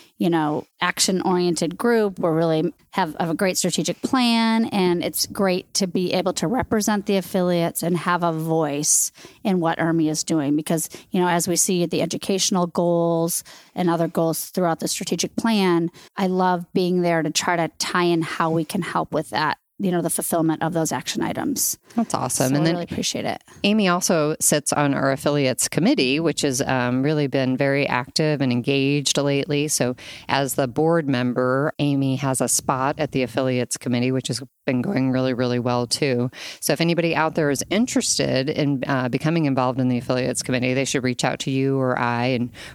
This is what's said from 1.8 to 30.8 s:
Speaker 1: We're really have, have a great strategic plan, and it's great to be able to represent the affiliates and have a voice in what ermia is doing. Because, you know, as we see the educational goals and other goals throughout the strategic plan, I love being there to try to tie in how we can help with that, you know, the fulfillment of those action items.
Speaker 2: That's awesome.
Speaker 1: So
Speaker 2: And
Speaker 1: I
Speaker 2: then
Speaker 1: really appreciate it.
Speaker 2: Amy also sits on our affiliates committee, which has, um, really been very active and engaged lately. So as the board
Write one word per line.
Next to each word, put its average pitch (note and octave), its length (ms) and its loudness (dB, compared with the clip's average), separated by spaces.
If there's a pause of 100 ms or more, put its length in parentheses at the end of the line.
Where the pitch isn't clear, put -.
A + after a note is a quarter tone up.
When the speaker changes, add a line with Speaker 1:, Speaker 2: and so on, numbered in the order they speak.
Speaker 1:
We're E3+ 140 2
really D#3+ 400 2 (180)
have, E3+ 280 -2
have E3+ 100 -2
a D#3+ 40 -2
great F#3 240 0
strategic F3 460 -2
plan, A3+ 640 2
and F3+ 380 0
it's - 220 -4
great F#3+ 480 -2
to G3 140 0
be F3+ 260 -2
able F#3 200 0
to - 140 -2
represent G#3+ 600 0
the G3 100 2
affiliates F3+ 680 0
and E3+ 140 2
have F3 260 0
a E3+ 80 2
voice D#3+ 800 0 (320)
in F#3 160 2
what E3 200 0
ermia E3 320 2
is D#3 120 -4
doing. D3 320 0
Because, D#3+ 340 -2 (200)
you F#3+ 100 0
know, F3+ 80 2
as E3+ 200 2
we E3+ 100 0
see F3 280 2
the D#3+ 160 0
educational F3 640 0
goals E3+ 760 0 (320)
and F3 140 0
other E3 180 2
goals E3 440 -2
throughout E3+ 280 0
the - 80 -4
strategic - 480 -4
plan, F#3 540 2 (260)
I F#3+ 120 -2
love F#3 440 0
being F3+ 300 2
there E3+ 200 2
to D3+ 100 -2
try F3 260 0
to E3 100 0 (120)
tie - 240 0
in F3 180 4
how D#3+ 300 -2
we E3 120 2
can F#3 180 -4
help E3 320 -4
with D3+ 180 -2
that, D3+ 260 0 (200)
you G3 120 0
know, F3 140 2
the E3 80 0
fulfillment D#3+ 500 0
of E3 120 0
those D#3+ 180 0
action - 320 -4
items. - 560 -4 (160)
Speaker 2:
That's A#3 180 -2
awesome. C3 360 0
Speaker 1:
So C#3 60 2
Speaker 2:
And - 20 4
Speaker 1:
I D#3 60 2
Speaker 2:
then E3 120 4
Speaker 1:
really F3 80 -4
appreciate - 420 -4
it. - 180 -4 (200)
Speaker 2:
Amy G#3 240 4
also E3+ 520 2
sits - 320 0
on C#3+ 220 2
our C3+ 180 2
affiliates C#3 560 0
committee, D#3 540 2
which D3+ 200 0
has, C3+ 200 0
um, B2+ 420 0
really D3 240 2
been C3 300 0
very C#3 300 2
active C#3+ 540 0
and B2+ 100 2
engaged C#3 640 0
lately. C#3+ 500 0
So B2 280 0 (340)
as C3+ 260 0
the C#3 140 0
board D#3 400 2